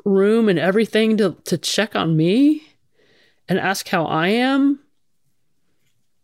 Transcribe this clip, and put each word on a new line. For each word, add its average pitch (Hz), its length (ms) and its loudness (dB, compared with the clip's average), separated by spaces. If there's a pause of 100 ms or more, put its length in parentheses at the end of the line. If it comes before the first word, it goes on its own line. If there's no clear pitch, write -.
room 208 420 2
and 180 120 2
everything 220 580 0
to, 196 180 0 (100)
to 175 120 -2
check - 380 -4
on 165 200 -2
me 254 480 2 (840)
and 185 100 -2
ask 190 300 -4
how 170 160 0
I 160 240 -2
am?" 269 500 0 (1400)